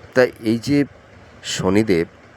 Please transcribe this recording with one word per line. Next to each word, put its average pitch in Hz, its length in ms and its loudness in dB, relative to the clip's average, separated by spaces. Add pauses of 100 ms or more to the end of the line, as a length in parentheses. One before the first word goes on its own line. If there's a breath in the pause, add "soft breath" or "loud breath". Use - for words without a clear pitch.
(140)
তাই 123 260 2
এই 117 200 -2
যে 139 260 -2 (580)
শনিদেব 95 640 0 (280)